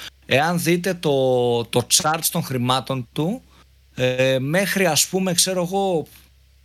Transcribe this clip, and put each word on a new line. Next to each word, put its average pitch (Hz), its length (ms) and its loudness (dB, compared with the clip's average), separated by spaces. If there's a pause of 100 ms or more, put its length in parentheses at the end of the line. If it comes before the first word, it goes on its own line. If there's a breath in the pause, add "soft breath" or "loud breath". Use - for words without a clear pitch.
(260 loud breath)
Εάν 165 360 2
δείτε 180 320 0
το, 127 680 2
το 120 300 -2
charts 156 360 0
των 170 120 -2
χρημάτων 127 720 -2
του, 185 300 -4 (520 soft breath)
ε, 131 440 2
μέχρι, 180 480 0
ας 151 200 2
πούμε, 190 260 -2
ξέρω 185 300 0
εγώ, 185 440 -2 (580)